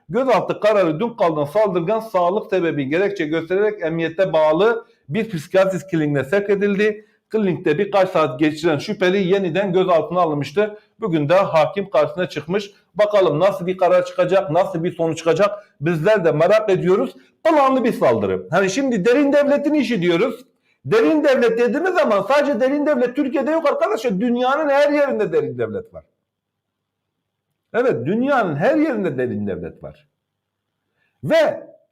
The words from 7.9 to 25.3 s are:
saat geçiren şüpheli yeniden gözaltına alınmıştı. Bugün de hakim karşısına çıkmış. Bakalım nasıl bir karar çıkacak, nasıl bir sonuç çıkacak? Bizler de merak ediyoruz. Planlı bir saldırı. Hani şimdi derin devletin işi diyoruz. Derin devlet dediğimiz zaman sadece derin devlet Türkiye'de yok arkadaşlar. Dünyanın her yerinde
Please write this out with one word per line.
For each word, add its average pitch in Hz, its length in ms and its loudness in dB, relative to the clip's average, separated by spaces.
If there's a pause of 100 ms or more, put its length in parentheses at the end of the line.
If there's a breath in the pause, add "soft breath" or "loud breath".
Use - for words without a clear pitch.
saat 143 300 0
geçiren 156 380 0
şüpheli 190 400 -2
yeniden 190 560 0
gözaltına 175 460 0
alınmıştı. 175 580 -2 (220 loud breath)
Bugün 160 300 -2
de 170 40 2
hakim 185 560 0
karşısına 170 400 0
çıkmış. 170 420 -6 (240 soft breath)
Bakalım 190 440 4
nasıl 190 280 0
bir 185 100 -4
karar 180 280 4
çıkacak, 185 460 0
nasıl 170 320 0
bir 170 80 -4
sonuç 165 260 -4
çıkacak? 190 640 -2
Bizler 175 440 0
de 160 60 2
merak 196 380 2
ediyoruz. 185 460 0 (280 loud breath)
Planlı 269 400 2
bir 226 80 0
saldırı. 101 600 0
Hani 190 180 2
şimdi 240 360 -2
derin 277 280 4
devletin 285 400 2
işi 233 280 0
diyoruz. 175 440 0 (400)
Derin 294 380 2
devlet 240 360 2
dediğimiz 294 340 0
zaman 240 280 2
sadece 277 380 0
derin 277 260 0
devlet 254 300 0
Türkiye'de 294 360 -2
yok 320 180 0
arkadaşlar. 285 520 -2
Dünyanın 254 480 0
her 285 220 4
yerinde 226 420 0